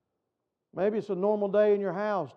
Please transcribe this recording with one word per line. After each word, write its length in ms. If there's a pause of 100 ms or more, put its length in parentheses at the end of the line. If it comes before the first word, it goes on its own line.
(760)
Maybe 220
it's 120
a 60
normal 320
day 260
in 60
your 140
house 440